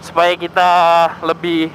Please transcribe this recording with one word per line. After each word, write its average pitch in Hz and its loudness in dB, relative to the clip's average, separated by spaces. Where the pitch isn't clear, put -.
supaya 175 0
kita 175 0
lebih 165 -2